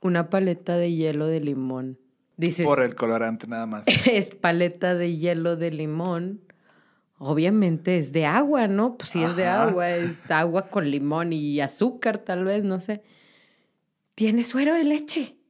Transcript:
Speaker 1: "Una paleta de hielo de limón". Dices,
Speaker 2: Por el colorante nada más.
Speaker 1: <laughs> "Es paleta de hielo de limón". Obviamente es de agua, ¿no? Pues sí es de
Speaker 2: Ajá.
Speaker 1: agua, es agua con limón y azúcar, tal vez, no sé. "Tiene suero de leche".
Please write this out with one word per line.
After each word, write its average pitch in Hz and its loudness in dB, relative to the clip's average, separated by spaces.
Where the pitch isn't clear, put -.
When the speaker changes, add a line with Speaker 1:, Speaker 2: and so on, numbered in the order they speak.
Speaker 1:
"Una 170 2
paleta 180 0
de 175 2
hielo 156 0
de 160 0
limón". 131 -4
Dices, 165 0
Speaker 2:
Por 143 4
el 120 2
colorante 113 -2
nada 113 -6
más. 107 -8
Speaker 1:
<laughs> - 2
"Es 214 2
paleta 175 0
de 175 -2
hielo 170 0
de 170 -2
limón". 170 -4
Obviamente 170 2
es 139 -2
de 156 2
agua, 240 2
¿no? 220 0
Pues - -12
sí 170 -2
es 170 0
de 185 2
Speaker 2:
Ajá. 190 2
Speaker 1:
agua, 180 2
es 175 -4
agua 170 2
con 151 0
limón 147 -2
y 147 -2
azúcar, 214 -2
tal 185 -4
vez, 202 0
no 190 -2
sé. 208 -8
"Tiene 220 2
suero 285 2
de 330 2
leche". 294 -2